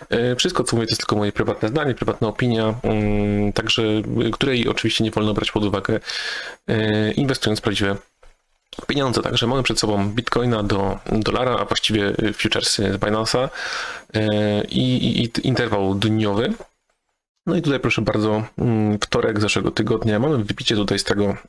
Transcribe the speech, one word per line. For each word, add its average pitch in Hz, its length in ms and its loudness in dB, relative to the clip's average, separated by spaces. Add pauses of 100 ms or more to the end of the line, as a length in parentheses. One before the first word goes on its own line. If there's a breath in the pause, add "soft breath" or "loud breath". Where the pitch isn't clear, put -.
E, 123 260 2
wszystko, 135 280 0
co 123 120 0
mówię, 113 120 2
to - 40 -2
jest 110 100 -2
tylko - 140 0
moje 104 160 0
prywatne - 380 -2
zdanie, 143 260 0
prywatna - 320 -2
opinia, 113 560 2
mm, 104 680 2
także, 113 300 0 (440)
y, 110 40 0
której 123 360 0
oczywiście 110 360 0
nie 110 80 0
wolno 107 220 0
brać 107 180 -2
pod 107 120 0
uwagę, 101 360 0 (680 loud breath)
e, 107 440 2
inwestując 131 480 0
w - 20 -10
prawdziwe 98 340 0 (920)
pieniądze. 135 340 0
Także 117 260 0
mamy 131 160 0
przed 113 160 0
sobą 104 300 2
Bitcoina 120 540 0
do 98 360 0 (120)
dolara, 107 480 0
a 98 60 -2
właściwie, 104 480 0 (100)
y, 107 100 0
futuresy 104 600 0
z 101 40 -2
Binance'a, 110 520 0 (640 loud breath)
e, 107 500 2
i, 127 320 0
i, - 280 2
i - 240 -2
interwał 104 480 2
dniowy. 107 580 2 (960)
No 175 80 0
i 170 60 0
tutaj 139 180 0
proszę - 220 0
bardzo, 107 420 0 (140)
mm, 107 420 2
wtorek 113 420 0
zeszłego 101 300 0
tygodnia. 110 480 0
Mamy 143 180 0
wybicie 113 380 -2
tutaj 101 240 0
z - 40 -4
tego, 101 340 0 (120)